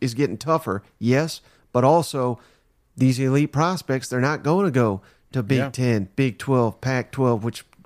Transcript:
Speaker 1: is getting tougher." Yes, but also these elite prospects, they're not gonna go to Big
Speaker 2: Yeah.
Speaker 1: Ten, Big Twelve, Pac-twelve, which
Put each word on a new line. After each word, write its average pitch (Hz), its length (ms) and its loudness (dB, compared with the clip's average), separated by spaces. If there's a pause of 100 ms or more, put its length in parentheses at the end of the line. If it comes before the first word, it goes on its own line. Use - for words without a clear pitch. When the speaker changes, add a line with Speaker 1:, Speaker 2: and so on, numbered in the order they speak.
Speaker 1:
is 123 140 -2
getting 113 220 -2
tougher." 123 440 -2 (160)
Yes, 131 440 0 (300)
but 123 120 2
also 135 560 0 (580)
these 131 220 2
elite 139 320 2
prospects, 147 560 -2
they're 127 120 -2
not 143 220 0
gonna 175 300 2
go 110 300 2 (320)
to 127 100 -2
Big 127 160 0
Speaker 2:
Yeah. 139 100 -2
Speaker 1:
Ten, 120 460 -2
Big 131 240 -2
Twelve, 123 420 0
Pac-twelve, 127 600 -2
which 117 200 -8 (220)